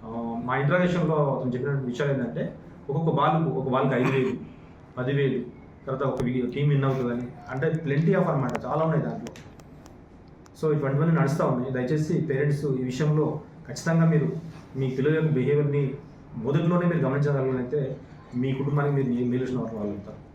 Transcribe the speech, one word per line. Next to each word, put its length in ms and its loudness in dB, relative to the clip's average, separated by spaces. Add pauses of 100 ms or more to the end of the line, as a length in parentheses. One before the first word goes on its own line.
ఆ, 400 -6
మా 120 0
ఇంటరాగేషన్లో 840 2
అతను 140 -2
చెప్పిన 180 -2
విషయాలు 400 -2
ఏంటంటే, 440 -4 (340)
ఒక్కొక్క 300 2
బాల్కు, 300 4
ఒక 180 -2
బాల్కి 260 2
ఐదు 160 2
వేలు, 260 0 (600)
పదివేలు, 460 0 (420)
తర్వాత 160 -2
ఒక 200 0
వి-, 320 0
టీమ్ 160 2
విన్ 140 4
అవుతుందని, 440 0 (220)
అంటే 180 -2
plenty 480 2
of 80 4
అనమాట, 260 0 (140)
చాలా 200 0
ఉన్నాయి 180 2
దాంట్లో. 320 -6 (1300)
So 140 2
ఇటువంటివన్నీ 400 2
నడుస్తూ 300 2
ఉన్నాయి. 260 0
దయచేసి 480 0
పేరెంట్స్ 440 0
ఈ 180 0
విషయంలో 580 0 (280)
ఖచ్చితంగా 380 2
మీరు 260 4 (440)
మీ 140 0
పిల్లల 240 2
యొక్క 140 2
బిహేవియర్ని 680 2 (420)
మొదట్లోనే 500 2
మీరు 120 2
గమనించగలిగినట్లయితే, 1000 0 (400)
మీ 160 0
కుటుంబానికి 420 0
మీరు 140 2
మే-, 220 0
మేలుసిన 280 -2
వాళ్ళు 200 -6
అవుతారు. 560 -8